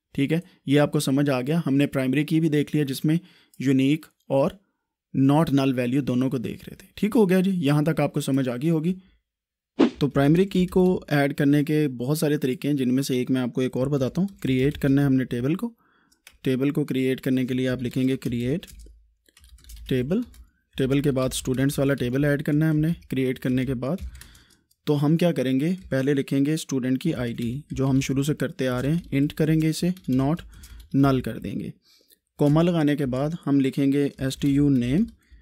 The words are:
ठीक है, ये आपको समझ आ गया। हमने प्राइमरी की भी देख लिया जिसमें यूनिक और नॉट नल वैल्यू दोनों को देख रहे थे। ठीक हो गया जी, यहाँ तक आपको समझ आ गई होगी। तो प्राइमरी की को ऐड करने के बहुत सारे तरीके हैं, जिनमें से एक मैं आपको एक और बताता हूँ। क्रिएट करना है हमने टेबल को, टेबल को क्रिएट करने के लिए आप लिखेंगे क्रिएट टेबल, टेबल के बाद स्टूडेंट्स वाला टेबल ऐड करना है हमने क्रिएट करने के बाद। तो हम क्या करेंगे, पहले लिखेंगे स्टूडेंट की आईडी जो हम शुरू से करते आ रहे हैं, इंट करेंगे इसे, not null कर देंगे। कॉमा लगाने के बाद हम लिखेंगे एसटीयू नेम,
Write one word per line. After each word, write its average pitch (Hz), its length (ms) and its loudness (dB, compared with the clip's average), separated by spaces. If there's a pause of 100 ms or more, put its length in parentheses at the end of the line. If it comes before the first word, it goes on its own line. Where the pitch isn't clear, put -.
(160)
ठीक 139 160 0
है, 165 100 0 (260)
ये 139 100 4
आपको 147 220 2
समझ 143 300 0
आ 127 120 -2
गया। 156 240 -2
हमने 139 220 2
प्राइमरी 135 360 -2
की 160 160 0
भी 165 100 2
देख 147 240 0
लिया 151 120 0
जिसमें 151 340 0 (400)
यूनिक 135 460 2 (240)
और 139 300 0 (540)
नॉट 139 360 4
नल 135 240 2
वैल्यू 123 280 0
दोनों 127 280 0
को 131 100 -2
देख 95 260 -10
रहे - 100 -16
थे। - 220 -20
ठीक 214 160 -2
हो 220 120 4
गया 185 160 4
जी, 190 100 0
यहाँ 151 340 2
तक 156 160 0
आपको 143 200 -2
समझ 135 280 0
आ 120 60 -4
गई 143 140 -2
होगी। 165 260 0 (1040)
तो 147 80 2
प्राइमरी 143 380 4
की 180 220 0
को 185 160 2 (280)
ऐड 143 220 2
करने 147 300 2
के 151 240 0
बहुत 131 320 -4
सारे 151 180 0
तरीके 139 300 -4
हैं, 147 80 0
जिनमें 131 280 0
से 131 180 -2
एक 127 100 -4
मैं 131 100 0
आपको 123 200 -4
एक 127 160 -2
और 131 120 -2
बताता 139 320 -2
हूँ। 196 80 0 (120)
क्रिएट 131 360 0
करना 139 240 2
है 143 60 2
हमने 131 180 2
टेबल 131 300 -2
को, 233 180 -6 (680)
टेबल 135 280 0
को 147 140 -2
क्रिएट 131 340 -2
करने 131 260 0
के 127 80 -4
लिए 127 140 0
आप 127 140 -2
लिखेंगे 131 360 0
क्रिएट 123 480 -4 (1200)
टेबल, 143 340 -2 (520)
टेबल 139 260 0
के 143 100 0
बाद 131 200 -2
स्टूडेंट्स 135 480 -2
वाला 139 140 2
टेबल 127 320 -2
ऐड 143 180 0
करना 151 220 2
है 160 60 2
हमने 156 220 0 (160)
क्रिएट 131 300 -2
करने 127 260 -2
के 135 100 -2
बाद। 135 240 -4 (880)
तो 147 60 2
हम 147 240 2
क्या 175 140 2
करेंगे, 135 400 0 (200)
पहले 135 220 0
लिखेंगे 139 440 0
स्टूडेंट 131 440 -2
की 165 120 0
आईडी 120 500 -6 (100)
जो 131 140 -2
हम 135 140 2
शुरू 139 220 -2
से 147 100 0
करते 131 340 -4
आ 123 120 -2
रहे 135 120 -2
हैं, 170 200 -2
इंट 139 220 0
करेंगे 160 360 2
इसे, 175 240 -2 (160)
not 135 320 0 (540)
null 135 260 4
कर 113 180 -8
देंगे। 98 340 -8 (640)
कॉमा 151 220 4
लगाने 160 340 2
के 139 100 -2
बाद 139 400 -2
हम 139 140 2
लिखेंगे 139 440 2 (180)
एसटीयू 139 480 0
नेम, 135 380 2 (340)